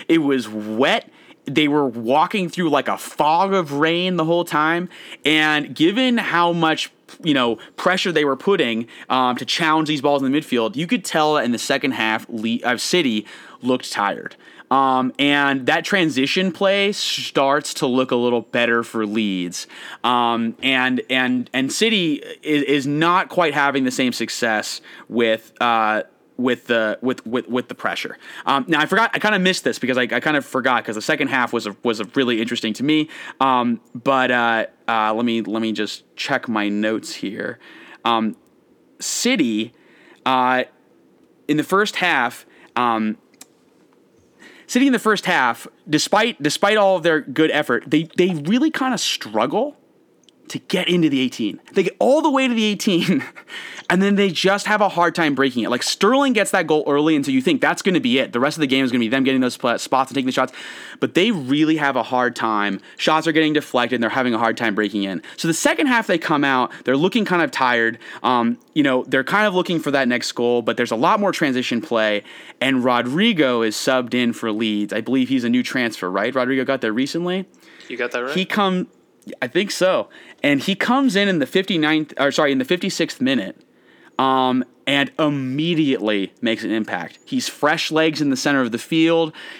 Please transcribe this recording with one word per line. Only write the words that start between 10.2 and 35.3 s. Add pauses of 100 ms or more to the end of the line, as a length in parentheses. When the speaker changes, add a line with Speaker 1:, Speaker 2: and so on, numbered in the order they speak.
Speaker 1:
in
the
midfield,
you
could
tell
that
in
the
second
half,
Le-,
uh,
City (340)
looked
tired. (320)
Um,
and
that
transition
play
starts
to
look
a
little
better
for
Leeds. (340)
Um,
and,
and,
and
City (280)
is,
is
not
quite
having
the
same
success (280)
with,
uh, (340)
with
the,
with,
with,
with
the
pressure. (260)
Um,
now
I
forgot,
I
kinda
missed
this
because
I,
I
kind
of
forgot
'cause
the
second
half
was
a,
was
a (120)
really
interesting
to
me. (320)
Um, (140)
but,
uh, (220)
uh,
let
me,